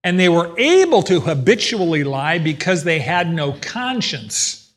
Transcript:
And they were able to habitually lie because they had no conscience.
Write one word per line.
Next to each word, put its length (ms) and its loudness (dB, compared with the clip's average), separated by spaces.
And 140 0
they 120 6
were 280 0
able 460 4
to 160 2
habitually 840 0
lie 340 -2
because 460 -2
they 160 0
had 320 -2
no 280 -2
conscience. 1160 -6